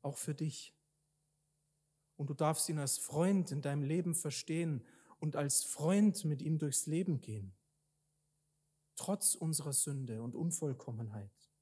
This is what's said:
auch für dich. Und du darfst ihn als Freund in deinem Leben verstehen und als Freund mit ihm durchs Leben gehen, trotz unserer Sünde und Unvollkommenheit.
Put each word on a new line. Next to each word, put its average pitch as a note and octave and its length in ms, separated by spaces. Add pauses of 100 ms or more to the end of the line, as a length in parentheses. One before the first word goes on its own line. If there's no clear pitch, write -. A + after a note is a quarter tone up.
auch C#3+ 160
für - 160
dich. - 400 (1400)
Und C#3+ 140
du D3+ 40
darfst D3+ 360
ihn D#3 100
als C#3 180
Freund F3+ 540
in C#3 100
deinem C#3+ 220
Leben E3 320
verstehen D#3 720 (340)
und D3+ 160
als C#3+ 280
Freund G3 640
mit D3 160
ihm D#3 180
durchs D3 280
Leben D#3+ 340
gehen, G2 340 (1400)
trotz - 400
unserer D3+ 380
Sünde C3 480
und A#2+ 140
Unvollkommenheit. A#2 1300